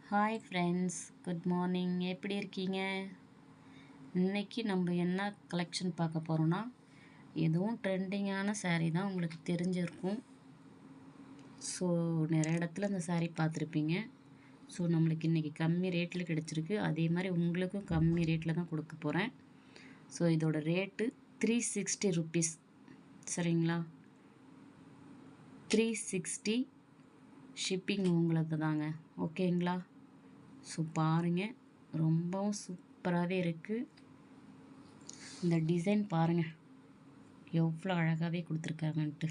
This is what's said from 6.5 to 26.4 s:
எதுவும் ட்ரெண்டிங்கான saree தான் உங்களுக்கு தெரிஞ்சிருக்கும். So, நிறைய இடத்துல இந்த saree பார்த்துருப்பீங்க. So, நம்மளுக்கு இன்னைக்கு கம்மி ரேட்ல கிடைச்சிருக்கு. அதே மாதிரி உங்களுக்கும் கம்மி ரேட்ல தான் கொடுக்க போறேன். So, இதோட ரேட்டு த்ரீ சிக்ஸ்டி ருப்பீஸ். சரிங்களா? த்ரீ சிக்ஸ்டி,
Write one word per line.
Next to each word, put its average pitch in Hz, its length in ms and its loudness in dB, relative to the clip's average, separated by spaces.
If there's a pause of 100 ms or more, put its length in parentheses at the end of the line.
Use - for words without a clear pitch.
எதுவும் 185 400 2
ட்ரெண்டிங்கான 196 680 0 (100)
saree 165 340 2
தான் 196 140 0
உங்களுக்கு 170 280 -4 (120)
தெரிஞ்சிருக்கும். 180 680 -2 (1500)
So, - 180 -4 (480)
நிறைய 156 260 2
இடத்துல 170 300 -4
இந்த 190 160 -2
saree 170 320 0
பார்த்துருப்பீங்க. 156 560 0 (800)
So, 175 200 -2
நம்மளுக்கு 160 360 2
இன்னைக்கு 156 300 0
கம்மி 175 340 2
ரேட்ல 175 360 -2
கிடைச்சிருக்கு. 160 460 -2 (120)
அதே 160 260 0
மாதிரி 185 240 -2
உங்களுக்கும் 185 540 0
கம்மி 165 380 4
ரேட்ல 160 280 0
தான் 175 140 -4
கொடுக்க 156 320 -6
போறேன். 175 280 0 (840)
So, 170 80 2 (120)
இதோட 156 240 2 (120)
ரேட்டு 196 340 0 (380)
த்ரீ 233 120 4 (180)
சிக்ஸ்டி 196 440 0
ருப்பீஸ். 165 340 0 (840)
சரிங்களா? 170 420 2 (2000)
த்ரீ 226 140 6 (220)
சிக்ஸ்டி, 202 480 -2 (1040)